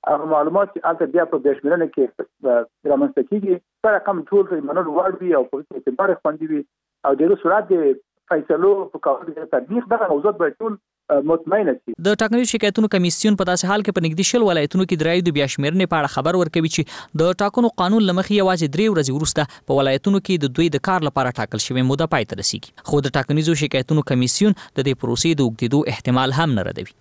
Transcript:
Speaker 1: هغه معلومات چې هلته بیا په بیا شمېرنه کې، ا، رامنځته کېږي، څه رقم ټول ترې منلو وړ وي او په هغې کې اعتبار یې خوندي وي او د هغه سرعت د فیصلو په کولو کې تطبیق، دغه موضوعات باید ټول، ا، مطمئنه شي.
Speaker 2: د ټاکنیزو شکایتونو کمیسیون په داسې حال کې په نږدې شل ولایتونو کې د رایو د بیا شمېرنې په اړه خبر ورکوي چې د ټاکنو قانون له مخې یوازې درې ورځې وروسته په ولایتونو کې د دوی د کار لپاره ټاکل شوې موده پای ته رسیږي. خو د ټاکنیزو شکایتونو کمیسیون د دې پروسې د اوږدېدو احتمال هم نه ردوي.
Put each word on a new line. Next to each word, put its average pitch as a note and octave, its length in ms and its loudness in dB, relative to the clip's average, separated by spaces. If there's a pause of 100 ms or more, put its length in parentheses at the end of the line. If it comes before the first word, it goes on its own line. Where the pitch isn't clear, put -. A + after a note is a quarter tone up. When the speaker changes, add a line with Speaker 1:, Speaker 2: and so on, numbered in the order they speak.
Speaker 1:
هغه D3 220 0
معلومات E3 420 0
چې E3 160 -4
هلته E3 240 -2
بیا F3 160 2
په C#3+ 160 -2
بیا C#3 140 4
شمېرنه E3 340 0
کې، C#3 120 0 (100)
ا، - 760 -4
رامنځته C3+ 360 2
کېږي، G3+ 260 0 (280)
څه A3 160 2
رقم G3 200 -2 (120)
ټول G3+ 180 4
ترې D#3 220 -4
منلو E3 260 -2
وړ F#3+ 240 0
وي F3+ 160 -4
او B2+ 80 2
په C#3 160 -6
هغې D3+ 80 -18
کې C3+ 100 -14
اعتبار D#3+ 320 -2
یې E3+ 140 0
خوندي D#3 260 -4
وي D3+ 100 0 (440)
او C#3 160 2
د - 80 -
هغه G3 160 4
سرعت F#3+ 260 0
د D3+ 240 2 (380)
فیصلو E3 400 2 (180)
په - 160 -14
کولو C#3 220 0
کې D#3 260 -8
تطبیق، G#3 400 -4
دغه A3 160 -2
موضوعات E3+ 320 0
باید D3+ 180 -2
ټول، A3 160 -4
ا، - 540 -4
مطمئنه E3 480 0
شي. - 160 -12 (140)
Speaker 2:
د G#3 140 0
ټاکنیزو A3+ 300 0
شکایتونو G#3+ 440 0
کمیسیون F#3 440 2
په F3+ 100 0
داسې F3+ 220 0
حال G#3 140 0
کې G#3 120 -2
په E3 80 0
نږدې E3 240 -2
شل A#3+ 180 2
ولایتونو F3 400 2
کې D#3+ 160 0
د D#3+ 60 2
رایو F3 180 2
د D3 100 0
بیا C#3+ 160 2
شمېرنې E3 400 0
په D#3 60 2
اړه C#3+ 160 -2
خبر E3 240 0
ورکوي D#3+ 340 0
چې E3 80 0 (400)
د F3 220 2
ټاکنو A3+ 260 2 (120)
قانون G3+ 260 4
له F3+ 100 0
مخې G3+ 240 0
یوازې E3 320 0
درې G#3 180 2
ورځې C#3 240 0
وروسته - 540 -4
په C3+ 80 4
ولایتونو C#3 480 2
کې E3+ 180 0
د B2+ 140 -4
دوی E3+ 180 2
د - 140 -4
کار E3 180 0
لپاره B2+ 320 -2
ټاکل G#2+ 280 -4
شوې B2+ 240 0
موده D#3 240 0
پای A2+ 180 -2
ته F#2+ 80 -10
رسیږي. - 480 -8
خو D3 180 2
د C3+ 80 -2
ټاکنیزو D3+ 460 0
شکایتونو C#3+ 500 0
کمیسیون B2+ 460 2
د - 280 -10
دې C3+ 160 0
پروسې C#3+ 380 0
د B2 80 4
اوږدېدو A#2+ 320 0 (140)
احتمال B2+ 460 0
هم E3 180 0
نه F2+ 120 -4
ردوي. - 300 -12